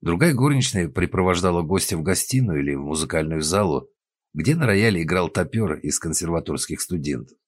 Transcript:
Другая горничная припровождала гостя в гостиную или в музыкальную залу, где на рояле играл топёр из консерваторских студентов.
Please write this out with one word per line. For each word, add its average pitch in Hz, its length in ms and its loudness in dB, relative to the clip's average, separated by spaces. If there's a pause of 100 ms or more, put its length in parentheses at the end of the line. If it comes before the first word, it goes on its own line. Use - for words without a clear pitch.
Другая 92 340 2
горничная 120 540 2
припровождала 90 720 2
гостя 87 340 0
в 80 60 -2
гостиную 95 580 0
или 71 140 -2
в 69 80 -6
музыкальную 78 580 -2
залу, 80 480 0 (460)
где 87 200 2
на 165 120 0
рояле 101 360 4
играл 87 260 0
топёр 92 460 -2
из 73 240 -4
консерваторских 80 840 -4
студентов. 71 680 -6